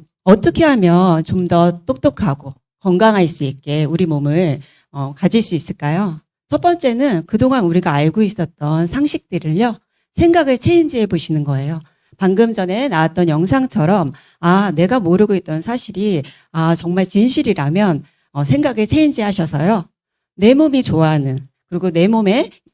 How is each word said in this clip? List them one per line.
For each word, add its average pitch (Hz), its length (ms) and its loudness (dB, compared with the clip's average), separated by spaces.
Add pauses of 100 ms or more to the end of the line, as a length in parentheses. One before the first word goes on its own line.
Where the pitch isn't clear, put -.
(240)
어떻게 220 400 4
하면 180 600 4
좀 180 240 -2
더 175 380 2
똑똑하고 180 680 -4 (240)
건강할 175 480 2
수 160 160 -6
있게 143 420 -4
우리 170 220 -2
몸을, 147 520 -2 (320)
어, 139 240 -10
가질 202 280 0
수 - 100 -4
있을까요? 160 680 -4 (280)
첫 294 140 -4
번째는 254 680 0
그동안 254 380 0
우리가 170 280 0
알고 156 300 0
있었던 160 640 -4
상식들을요, 196 920 -4 (340)
생각을 330 440 2
체인지해 302 480 0
보시는 160 380 -2
거예요. 139 380 -4 (360)
방금 196 360 2
전에 208 340 -4
나왔던 165 420 0
영상처럼, 170 840 0 (260)
아, 185 340 2
내가 185 260 0
모르고 196 360 2
있던 160 260 -6
사실이, 202 640 -6 (280)
아, 165 220 0
정말 175 320 -2
진실이라면, 196 960 0 (280)
어, 143 120 -4
생각을 240 440 0
체인지하셔서요, 202 960 0 (520)
내 214 160 6
몸이 277 280 2
좋아하는, 143 640 0 (200)
그리고 175 240 -4
내 165 160 2
몸에 226 420 2 (240)